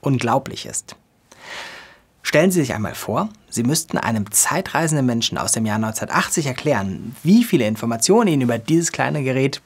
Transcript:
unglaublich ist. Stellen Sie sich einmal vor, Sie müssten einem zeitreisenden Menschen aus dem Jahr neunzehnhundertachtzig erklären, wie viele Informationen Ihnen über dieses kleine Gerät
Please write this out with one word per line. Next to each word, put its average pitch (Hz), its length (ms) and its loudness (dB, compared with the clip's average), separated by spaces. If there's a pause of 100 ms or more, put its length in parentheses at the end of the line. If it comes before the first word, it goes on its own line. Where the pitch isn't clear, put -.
unglaublich 123 640 -2
ist. - 320 -10 (1300)
Stellen 160 280 4
Sie 180 100 2
sich 131 120 0
einmal 104 220 -4
vor, 151 340 -4 (220)
Sie 117 140 -2
müssten 151 340 0
einem 214 320 -2
zeitreisenden 156 720 0
Menschen 120 320 0
aus - 160 -2
dem 113 140 0
Jahr 107 120 0
neunzehnhundertachtzig 110 680 -2
erklären, 113 760 -2
wie 214 220 6
viele 131 220 2
Informationen 117 640 2
Ihnen 143 140 2
über 120 160 2
dieses 160 340 0
kleine 143 300 -2
Gerät 131 440 0